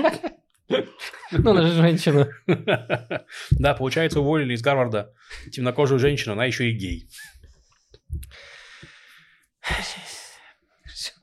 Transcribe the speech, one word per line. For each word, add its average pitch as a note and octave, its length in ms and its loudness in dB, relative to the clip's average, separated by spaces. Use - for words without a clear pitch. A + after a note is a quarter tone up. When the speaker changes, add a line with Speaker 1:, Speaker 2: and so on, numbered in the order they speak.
Speaker 1:
Ну, E3+ 200 4
она F3+ 160 6
же F3 60 2
женщина. E3 560 4
Speaker 2:
<laughs> - 800 -2
Да, C#3 220 4
получается, D3 460 0
уволили C#3+ 340 0
из A#2 80 -6
Гарварда A#2+ 520 0
темнокожую C3 480 0
женщину, B2+ 340 0
она A2 120 -2
еще B2 200 -2
и A#2 80 0
гей. F2+ 360 -8